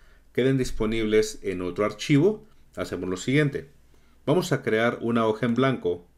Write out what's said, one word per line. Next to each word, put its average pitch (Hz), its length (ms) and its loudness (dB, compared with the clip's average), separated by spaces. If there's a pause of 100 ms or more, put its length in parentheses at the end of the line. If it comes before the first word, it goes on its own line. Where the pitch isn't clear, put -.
(340)
queden 131 240 2
disponibles 110 840 0
en 92 200 -6
otro 90 240 -2
archivo, 156 640 0 (260)
hacemos 90 340 -6
lo 92 60 -2
siguiente. 143 560 -2 (540)
Vamos 180 260 0
a 139 100 0
crear 113 380 2
una 117 260 2
hoja 110 200 0
en 117 100 0
blanco. 117 500 0 (120)